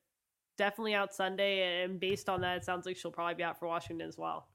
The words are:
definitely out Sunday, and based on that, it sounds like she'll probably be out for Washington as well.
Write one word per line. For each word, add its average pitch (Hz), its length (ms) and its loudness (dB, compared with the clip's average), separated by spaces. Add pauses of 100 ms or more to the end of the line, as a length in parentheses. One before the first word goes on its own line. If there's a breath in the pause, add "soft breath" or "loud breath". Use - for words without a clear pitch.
(560)
definitely 208 380 2
out 202 180 4
Sunday, 190 720 2
and 185 160 -2
based 190 300 0
on 185 140 2
that, 180 160 0
it 175 60 -8
sounds 180 220 -2
like 185 100 -4
she'll 170 140 -6
probably 170 240 0
be 170 80 -2
out 165 160 0
for 170 80 -6
Washington 165 400 -4
as 160 100 -10
well. 165 380 -6